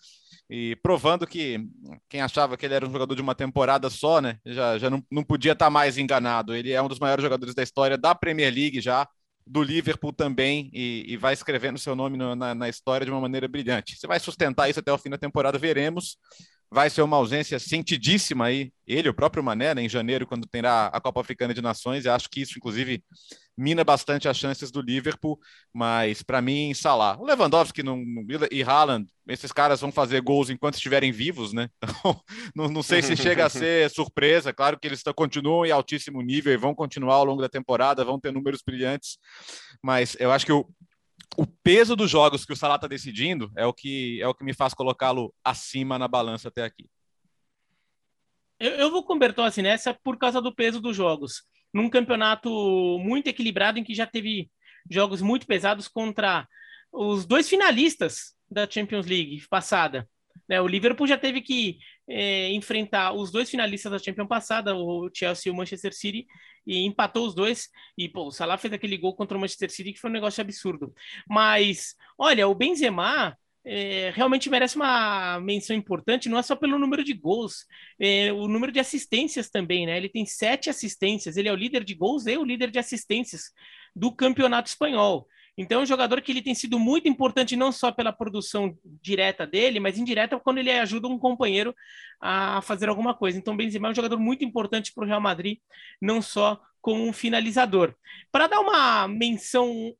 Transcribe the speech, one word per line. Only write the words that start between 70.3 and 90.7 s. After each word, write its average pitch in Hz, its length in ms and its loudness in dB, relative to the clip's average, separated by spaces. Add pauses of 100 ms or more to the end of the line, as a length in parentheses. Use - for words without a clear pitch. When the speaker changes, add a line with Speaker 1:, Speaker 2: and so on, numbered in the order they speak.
Speaker 3:
absurdo. 175 520 -8 (340)
Mas, 208 680 2 (220)
olha, 247 320 6
o 196 60 2
Benzema, 240 800 0 (260)
é, 196 500 -4
realmente 262 360 2
merece 247 260 2
uma 208 640 0
menção 202 360 -4
importante, 214 520 -2
não 226 120 0
é - 20 2
só 269 140 -2
pelo 285 240 0
número 277 240 0
de 285 100 -4
gols, 185 520 -4 (340)
é, 202 340 4
o 208 140 -4
número 226 240 0
de 262 80 2
assistências 262 720 -2
também, 180 360 -2
né? 165 120 -2
Ele 185 120 -6
tem 220 160 -4
sete 247 440 -2
assistências, 196 680 -4
ele 202 100 0
é 208 60 2
o - 20 0
líder 240 300 -4
de 196 100 -10
gols 226 300 -2
e 226 120 0
o 320 60 -2
líder 247 280 -2
de 247 80 -2
assistências 233 720 -6 (440)
do 226 180 0
campeonato 254 560 2
espanhol. 208 580 0 (300)
Então, 226 240 0
é - 20 2
um - 20 2
jogador 254 360 2
que 277 100 -4
ele 247 100 -2
tem 254 140 -2
sido 233 240 -2
muito 294 300 2
importante, 247 480 2
não 262 160 2
só 247 180 0
pela 226 220 -2
produção 196 720 -4
direta 190 600 -2
dele, 208 360 0
mas 196 160 -2
indireta 233 420 -2
quando 262 200 0
ele 254 120 0